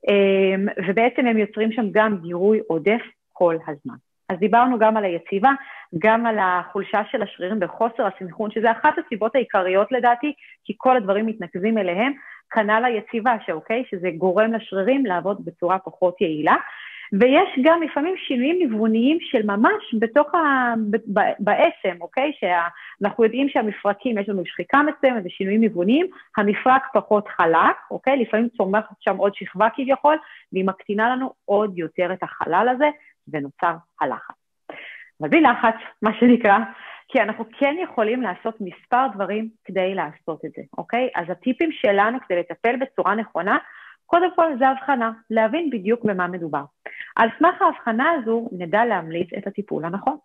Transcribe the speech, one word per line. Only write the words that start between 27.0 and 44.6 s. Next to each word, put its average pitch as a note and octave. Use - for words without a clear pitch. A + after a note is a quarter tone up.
חלק, F3
אוקיי? C4
לפעמים A#3
צומחת G#3
שם G3
עוד G3
שכבה G3
כביכול, C#4
והיא F#3
מקטינה G3+
לנו B3+
עוד G3+
יותר F3
את F3+
החלל F3
הזה, D4
ונוצר C#3+
הלחץ. -
אבל D3+
בלי D#4+
לחץ, A#3+
מה A3
שנקרא, A#3
כי B3+
אנחנו A3
כן C#4+
יכולים A#3+
לעשות A3
מספר A#3+
דברים G3+
כדי F#3+
לעשות D#3
את C#3+
זה, -
אוקיי? A#3+
אז E3+
הטיפים B3+
שלנו G#3
כדי F3
לטפל F3
בצורה G#3
נכונה, G#3+
קודם F4
כל E4
זה C4+